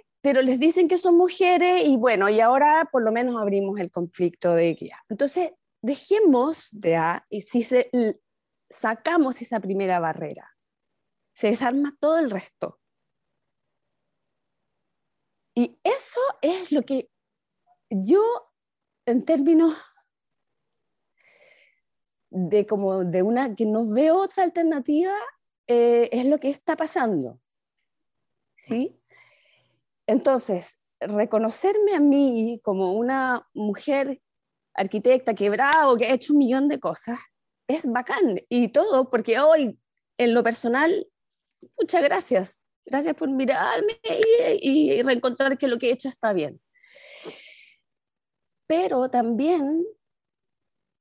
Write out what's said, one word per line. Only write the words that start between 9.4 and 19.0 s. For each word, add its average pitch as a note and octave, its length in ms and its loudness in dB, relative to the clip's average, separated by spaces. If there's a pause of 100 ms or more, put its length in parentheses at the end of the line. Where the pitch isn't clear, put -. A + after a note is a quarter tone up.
esa A#3 180 -6
primera F#3 400 -2
barrera, D#3+ 500 -8 (840)
se - 140 -2
desarma C4+ 520 -2
todo D#4+ 200 0
el C4+ 120 -2
resto. - 480 -12 (2750)
Y A#3+ 280 -2
eso A#4+ 380 -4 (200)
es F4+ 300 -2
lo D4 120 0
que C4 260 -6 (800)
yo, A3+ 340 2 (840)